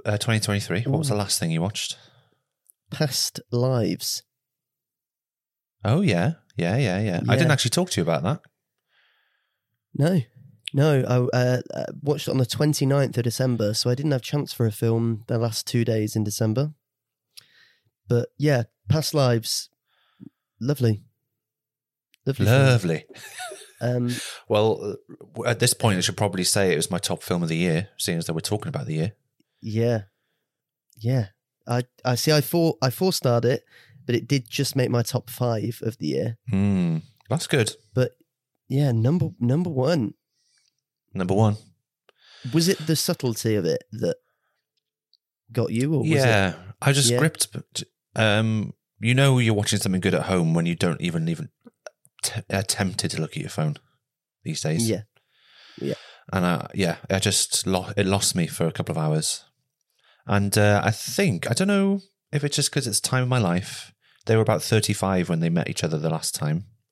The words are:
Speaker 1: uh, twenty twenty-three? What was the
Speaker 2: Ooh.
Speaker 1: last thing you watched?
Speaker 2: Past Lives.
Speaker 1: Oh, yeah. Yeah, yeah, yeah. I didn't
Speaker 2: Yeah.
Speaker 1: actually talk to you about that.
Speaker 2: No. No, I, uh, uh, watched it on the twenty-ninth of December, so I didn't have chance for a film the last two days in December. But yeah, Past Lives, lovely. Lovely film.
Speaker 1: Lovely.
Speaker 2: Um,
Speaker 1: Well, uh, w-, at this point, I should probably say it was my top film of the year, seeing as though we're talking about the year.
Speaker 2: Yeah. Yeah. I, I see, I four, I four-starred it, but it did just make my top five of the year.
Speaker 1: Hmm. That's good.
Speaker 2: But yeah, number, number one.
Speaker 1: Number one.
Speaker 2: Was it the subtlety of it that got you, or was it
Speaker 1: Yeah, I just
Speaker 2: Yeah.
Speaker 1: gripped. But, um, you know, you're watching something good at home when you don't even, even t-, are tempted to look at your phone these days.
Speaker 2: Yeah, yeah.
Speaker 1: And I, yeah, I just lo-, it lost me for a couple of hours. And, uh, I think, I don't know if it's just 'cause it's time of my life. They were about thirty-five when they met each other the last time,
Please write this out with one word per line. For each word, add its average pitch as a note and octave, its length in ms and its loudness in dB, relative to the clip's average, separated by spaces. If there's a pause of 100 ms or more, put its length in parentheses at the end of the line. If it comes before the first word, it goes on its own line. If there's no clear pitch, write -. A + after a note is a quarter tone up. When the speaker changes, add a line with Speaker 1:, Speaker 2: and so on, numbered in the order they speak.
Speaker 1:
uh, G#2 100 0
twenty A2 240 0
twenty-three? G2+ 440 -2
What C#3 140 0
was D3+ 100 -2
the G#2+ 60 0
Speaker 2:
Ooh. G#2 40 0
Speaker 1:
last G2 200 -2
thing E2 120 -2
you D#2+ 100 0
watched? - 380 -4 (920)
Speaker 2:
Past - 500 -4 (100)
Lives. A#2+ 720 0 (1600)
Speaker 1:
Oh, C3 160 2
yeah. A#2+ 340 2 (220)
Yeah, F2 220 0
yeah, G2+ 220 0
yeah. G2 280 0
I B2 60 4
didn't C3+ 140 4
Speaker 2:
Yeah. D3+ 40 4
Speaker 1:
actually A#2+ 180 0
talk F3+ 200 0
to G2+ 100 -2
you - 20 2
about D#2+ 200 0
that. A2 180 -2 (1500)
Speaker 2:
No. D3+ 260 2 (520)
No, C3 600 4
I, B2 40 2
uh, B2 240 2 (140)
uh, - 100 -6 (180)
watched D3 260 -2
it - 20 -2
on B2+ 80 2
the B2+ 80 2
twenty-ninth C#3 720 2
of A#2 60 2
December, A2+ 500 0
so - 160 0
I B2 40 2
didn't C#3+ 180 0
have C3 100 0
chance - 300 -4
for A#2 140 0
a G#2+ 60 2
film A#2 540 0
the A#2+ 120 0
last A2+ 280 -2
two A#2 180 0
days A2 320 0
in G#2+ 80 2
December. A2+ 480 0 (1400)
But A#2+ 200 2 (100)
yeah, C#3 260 2 (240)
Past D3+ 260 0
Lives, B2 540 0 (920)
lovely. A#2 420 0 (1200)
Lovely C3+ 200 0
film. C3+ 200 6
Speaker 1:
Lovely. F2+ 380 2 (760)
Speaker 2:
Um, B2 300 -2 (380)
Speaker 1:
Well, G#2+ 340 2
uh, G2 120 -6 (400)
w-, - 160 -6
at A2+ 100 -2
this - 140 4
point, G2+ 240 2
I - 20 0
should - 160 -2
probably F#2 280 0
say F#2+ 280 2
it D2 40 2
was E2 140 -2
my F2 80 -2
top F2 240 -4
film F2 200 -2
of E2 60 -2
the D#2+ 80 -2
year, E2+ 320 0 (100)
seeing F2 200 -4
as E2 80 -6
though E2+ 60 -4
we're D#2+ 80 -6
talking G#2 280 -4
about D2 180 -6
the D#2 80 -6
year. E2 180 -2 (480)
Speaker 2:
Yeah. A2+ 420 -2 (960)
Yeah. A#2 280 0 (420)
I, A#2+ 140 -2 (220)
I B2 100 0
see, D#3 180 0
I D3+ 80 4
four, E3 400 0
I C3 100 2
four-starred B2 540 0
it, B2 200 0 (420)
but A#2+ 80 0
it A#2 140 -2
did C#3 200 0
just - 280 -4
make B2+ 140 2
my A#2+ 120 2
top - 280 -4
five A#2 520 -2
of A2+ 160 -4
the - 80 -6
year. A#2 320 -2 (100)
Speaker 1:
Hmm. F#2 500 2 (300)
That's C#3+ 180 -2
good. B2 260 0 (220)
Speaker 2:
But B2+ 180 0 (560)
yeah, C3+ 240 2
number, D3 360 2 (120)
number D3 300 0
one. C3 440 0 (1000)
Speaker 1:
Number F#2 220 -2
one. G#2+ 220 4 (960)
Speaker 2:
Was E3 140 2
it F#3+ 180 0
the D#3+ 100 0
subtlety A#2 600 -2
of F2+ 100 0
it - 260 -2
that A2 240 -2 (1400)
got A2+ 180 0
you, C3 240 0
or C3+ 60 2
was D#3 100 0
it - 40 4
Speaker 1:
Yeah, A2 400 4 (260)
I C#3 120 4
just C3+ 180 2
Speaker 2:
Yeah. B2 80 2
Speaker 1:
gripped. - 340 0
But, - 300 -10 (320)
um, A2 580 0 (280)
you A#2 140 2
know, C3+ 240 6
you're A2+ 160 4
watching G#2 260 0
something F#2 200 0
good F2+ 140 2
at D#2 80 0
home E2+ 320 2
when E2+ 120 2
you E2+ 80 0
don't E2+ 260 0
even, E2 280 -2
even D#2 200 -4 (720)
t-, - 200 -6 (100)
are G2 100 0
tempted - 500 -2
to - 80 -4
look D#2+ 120 -6
at - 60 -8
your - 100 -6
phone D2+ 280 -2 (680)
these D#2 160 -6
days. E2+ 280 0
Speaker 2:
Yeah, G#2+ 140 -2 (800)
yeah. C#2 140 -6 (380)
Speaker 1:
And F#2 140 0
I, - 280 -2
yeah, E2+ 220 0 (140)
I F#2+ 80 2
just - 480 -2
lo-, F#2+ 300 0
it G2+ 100 2
lost G2 300 0
me E2+ 100 2
for - 200 -2
a D#2 60 -2
couple E2 200 -4
of D#2+ 60 -4
hours. D#2 460 -2 (800)
And, G2+ 320 0
uh, G#2 260 4
I - 60 -4
think, D3+ 600 -2
I A#2 40 -2
don't F#3+ 140 0
know G3 320 2 (320)
if C#3+ 120 -2
it's C#3+ 120 -4
just C#3+ 160 -2
'cause C3 140 -2
it's G2 140 -2
time B2+ 220 0
of B2 60 -2
my B2+ 100 2
life. F#2 540 -2 (340)
They A2+ 100 4
were A2 60 6
about G#2+ 200 2
thirty-five F#2+ 680 2
when E2 100 0
they E2 100 0
met E2+ 200 0
each - 140 -4
other D#2 140 -2
the D#2+ 120 -2
last - 240 -4
time, D#2 320 -4 (260)